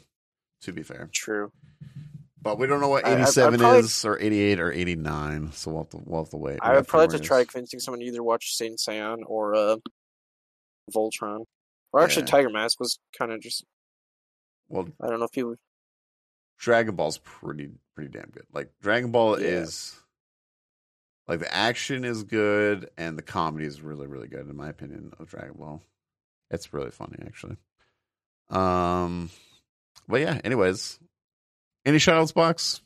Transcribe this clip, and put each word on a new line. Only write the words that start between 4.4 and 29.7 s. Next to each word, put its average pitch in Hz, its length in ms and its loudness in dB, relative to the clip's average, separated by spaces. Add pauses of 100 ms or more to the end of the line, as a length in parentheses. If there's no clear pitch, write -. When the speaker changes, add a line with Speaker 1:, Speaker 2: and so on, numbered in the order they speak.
Speaker 1:
or 85 120 0
eighty-nine, 76 840 -4
so - 180 -8
we'll 78 120 -6
have - 80 -16
to, 80 120 -16
we'll 80 200 -6
have 78 80 -14
to 80 60 -10
wait. 71 180 -6
We - 40 -8
Speaker 2:
I 117 140 4
would 139 60 8
Speaker 1:
got 131 80 -2
Speaker 2:
probably 160 200 6
Speaker 1:
three 165 60 0
Speaker 2:
have 151 80 -2
to - 20 -8
Speaker 1:
more - 40 -6
Speaker 2:
try 135 120 4
Speaker 1:
years. 123 80 4
Speaker 2:
convincing 123 320 -12
someone 123 220 -8
to 120 40 -8
either 120 180 -6
watch 117 320 -2
Saint 113 240 -6
Seiya 107 460 -4
or, 107 300 -2
uh, 107 220 2 (1160)
Voltron. 110 520 -4 (480)
Or 139 80 6
actually, 170 220 4
Speaker 1:
Yeah. - 80 -6
Speaker 2:
Tiger 139 180 6
Mask 110 300 -2
was 123 200 -4 (180)
kinda 113 220 -4
just, - 240 -10 (1040)
Speaker 1:
Well, 92 220 -8 (120)
Speaker 2:
I - 60 -6
don't 113 120 -4
know 117 60 -4
if 117 60 -6
people 120 240 -6 (1040)
Speaker 1:
Dragon 117 360 2
Ball's 80 240 -2
pretty, 73 520 -12 (240)
pretty 73 160 -12
damn 52 180 -18
good. - 220 -20
Like, 71 200 -10 (100)
Dragon 117 300 -2
Ball 113 280 4
Speaker 2:
Yeah. 95 80 -2
Speaker 1:
is, 87 520 -6 (1300)
like, 85 120 -4
the 82 140 -8
action 120 500 -2
is 117 200 -6
good, 104 720 0
and 80 200 -8
the 80 40 -10
comedy 78 440 -4
is 73 160 -10
really, 73 260 -12
really 67 200 -14
good, 69 220 -14
in 71 60 -14
my 71 140 -12
opinion, 71 500 -16
of 82 100 -20
Dragon - 280 -16
Ball. 76 240 -14 (680)
It's - 220 -10
really 69 180 -6
funny, - 340 -16
actually. - 320 -14 (920)
Um, 90 800 0 (800)